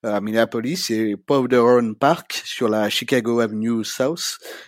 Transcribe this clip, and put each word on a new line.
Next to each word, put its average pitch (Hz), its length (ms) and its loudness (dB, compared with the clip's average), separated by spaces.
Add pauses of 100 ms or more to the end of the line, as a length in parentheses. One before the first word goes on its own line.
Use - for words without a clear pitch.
euh, 110 120 -2
à 101 60 0
Minneapolis, 113 680 -2
et 110 280 0
Powderhorn 123 760 2
Park, - 500 0
sur - 220 -4
la 107 220 2
Chicago 117 520 0
Avenue 110 420 -2
South. - 560 -4 (280)